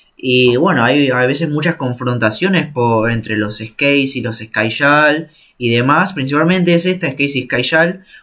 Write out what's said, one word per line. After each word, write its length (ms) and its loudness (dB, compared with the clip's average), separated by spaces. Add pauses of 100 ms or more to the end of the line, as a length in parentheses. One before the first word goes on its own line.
(160)
Y 400 2
bueno, 300 2
hay 240 2
a 160 0
veces 240 -2
muchas 260 -2
confrontaciones 920 -2
por, 440 0
entre 240 -4
los 220 -4
Skates 580 -2
y 60 -6
los 160 -6
Skyshal 920 0 (280)
y 140 0
demás. 420 2
Principalmente 600 2
es 120 2
esta, 260 -2
Skate 240 -4
y 80 -2
Skyshal. 600 0 (200)